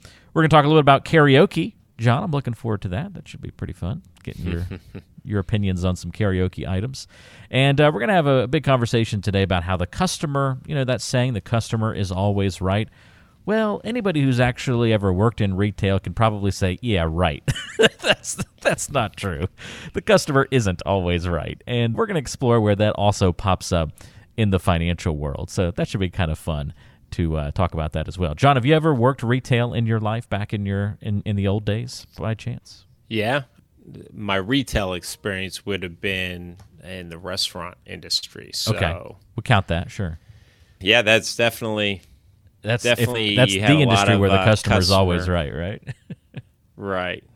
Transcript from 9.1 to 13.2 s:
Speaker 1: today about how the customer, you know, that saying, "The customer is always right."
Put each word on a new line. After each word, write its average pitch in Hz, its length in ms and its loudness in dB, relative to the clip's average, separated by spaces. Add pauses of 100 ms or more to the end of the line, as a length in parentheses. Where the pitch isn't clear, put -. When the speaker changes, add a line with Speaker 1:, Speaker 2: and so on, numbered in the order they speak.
Speaker 1:
today 98 180 0
about 90 220 2
how 90 160 -2
the 87 80 0
customer, 139 800 -2
you 151 80 -6
know, 135 100 0
that 123 160 0
saying, 127 320 0
"The 101 80 -2
customer 110 540 -2
is 98 180 -4
always 98 480 0
right." 95 260 0 (600)